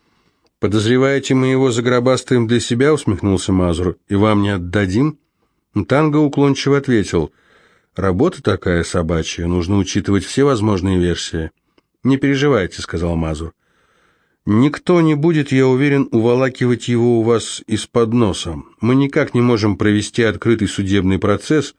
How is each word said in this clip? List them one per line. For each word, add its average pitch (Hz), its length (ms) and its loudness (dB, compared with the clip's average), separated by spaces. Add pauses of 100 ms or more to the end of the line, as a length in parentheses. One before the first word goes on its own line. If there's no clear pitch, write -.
(600)
"Подозреваете, 127 760 2
мы 131 140 2
его 131 220 2
загробастаем 123 760 0
для 117 140 2
себя?" — 131 340 2
усмехнулся 98 580 0
Мазур. 90 440 0 (120)
"И 101 60 -2
вам 104 280 4
не 101 80 -2
отдадим?" 101 680 -2 (680)
Танго 151 300 2
уклончиво 143 600 2
ответил: 101 540 -2 (640)
"Работа 98 460 0
такая 90 420 -2
собачья, 85 600 -4
нужно 90 320 -2
учитывать 98 460 -2
все - 200 -2
возможные 101 540 0
версии". 85 520 -4 (540)
"Не 135 140 2
переживайте", — 135 640 -2
сказал 85 340 -4
Мазур. 80 380 -4 (920)
"Никто 147 540 2
не 156 140 2
будет, 151 380 0
я 131 140 2
уверен, 139 460 2
уволакивать 123 760 0
его 120 300 2
у 113 40 2
вас 113 440 -2
из-под 113 460 -2
носа. 92 440 0 (240)
Мы 120 140 2
никак 139 380 0
не 120 80 0
можем 110 380 2
провести 104 440 0
открытый 104 460 0
судебный 95 500 0
процесс 101 600 -2